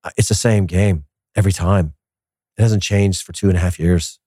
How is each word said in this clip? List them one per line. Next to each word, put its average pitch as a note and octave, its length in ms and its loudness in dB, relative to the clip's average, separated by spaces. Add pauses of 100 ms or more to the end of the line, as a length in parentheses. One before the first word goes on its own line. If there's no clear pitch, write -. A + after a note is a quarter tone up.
uh, C#2+ 120 -12
it's - 120 0
the A2 60 0
same G#2 320 0
game F#2 400 0 (280)
every G2 180 2
time. F2 420 0 (640)
It A2 40 2
hasn't A2 200 2
changed G2+ 400 0
for - 100 -18
two - 160 -2
and F#2 80 2
a E2+ 40 0
half F2+ 180 -2
years. E2+ 480 0